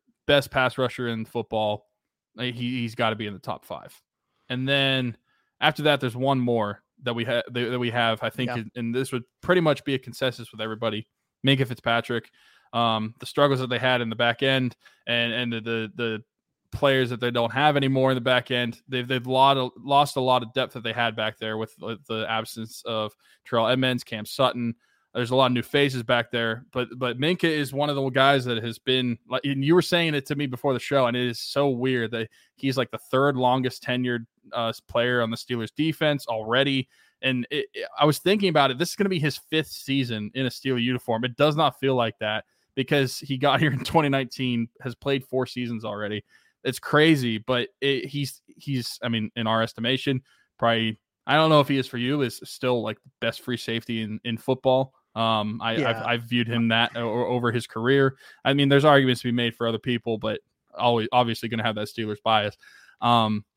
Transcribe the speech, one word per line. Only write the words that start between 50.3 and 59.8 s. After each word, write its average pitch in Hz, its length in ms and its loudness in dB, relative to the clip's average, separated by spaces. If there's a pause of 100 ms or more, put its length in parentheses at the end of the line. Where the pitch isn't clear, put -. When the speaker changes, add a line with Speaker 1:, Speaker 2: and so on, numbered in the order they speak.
Speaker 1:
probably, 113 420 0 (280)
I 135 80 2
don't 160 160 6
know 151 80 8
if 139 80 4
he 139 100 2
is 127 80 0
for 120 140 -8
you, 135 240 0
is - 220 -4
still, 123 360 -2
like, 110 220 -6
the - 80 -20 (100)
best 113 200 -4
free 123 160 -6
safety 113 440 -4
in, 107 220 -6
in 117 140 -4
football. 131 540 0 (240)
Um, 110 460 0
I, 113 140 -2
Speaker 2:
Yeah. 123 140 0
Speaker 1:
I've, 113 180 -2
I've 120 160 -2
viewed 120 240 0
him 117 220 0
that 117 260 2
o-, 120 60 -4
o-, 117 260 -2
over 120 240 0
his 113 160 -2
career. 135 500 2 (260)
I 139 100 2
mean, 143 140 4
there's 139 180 6
arguments 139 360 6
to 127 60 -4
be 120 40 0
made 120 240 0
for 117 120 -2
other 113 100 -2
people, 117 400 -2